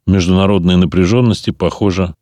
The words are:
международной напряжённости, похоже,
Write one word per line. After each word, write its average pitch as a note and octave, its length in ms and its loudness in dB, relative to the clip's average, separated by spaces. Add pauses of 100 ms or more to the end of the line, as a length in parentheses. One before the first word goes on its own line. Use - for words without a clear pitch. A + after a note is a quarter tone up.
международной F#2 680 2
напряжённости, F#2 760 0
похоже, F2+ 720 -4